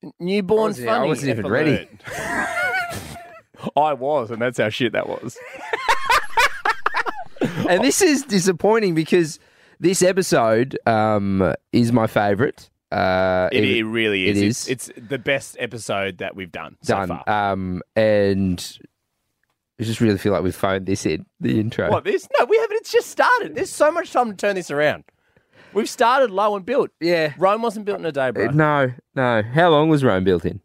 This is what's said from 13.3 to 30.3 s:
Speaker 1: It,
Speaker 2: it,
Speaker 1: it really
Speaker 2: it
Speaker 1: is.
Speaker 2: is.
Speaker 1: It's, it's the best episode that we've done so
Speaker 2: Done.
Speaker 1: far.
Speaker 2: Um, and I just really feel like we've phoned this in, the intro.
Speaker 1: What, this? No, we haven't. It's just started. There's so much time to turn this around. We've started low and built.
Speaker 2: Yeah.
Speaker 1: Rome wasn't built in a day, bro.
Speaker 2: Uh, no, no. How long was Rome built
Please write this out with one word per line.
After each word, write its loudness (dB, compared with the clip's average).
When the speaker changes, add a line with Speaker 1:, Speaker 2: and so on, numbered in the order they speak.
Speaker 1:
It, 0
Speaker 2:
it, 2
Speaker 1:
it 0
really 0
Speaker 2:
it 2
Speaker 1:
is. 2
Speaker 2:
is. -12
Speaker 1:
It's, -6
it's -20
the -6
best -4
episode -6
that -10
we've -12
done -14
so 0
Speaker 2:
Done. -2
Speaker 1:
far. -6
Speaker 2:
Um, -4
and 2
I -4
just -2
really 4
feel 0
like 0
we've -2
phoned -2
this -2
in, -2
the 0
intro. -2
Speaker 1:
What, 0
this? -4
No, 4
we 4
haven't. 0
It's -8
just 0
started. 0
There's -6
so 2
much -6
time 0
to -10
turn -2
this -8
around. 0
We've -2
started 2
low 0
and -8
built. 0
Speaker 2:
Yeah. 0
Speaker 1:
Rome 2
wasn't -4
built -4
in -8
a -2
day, 0
bro. 0
Speaker 2:
Uh, -2
no, 2
no. 2
How 4
long 4
was 4
Rome 4
built 2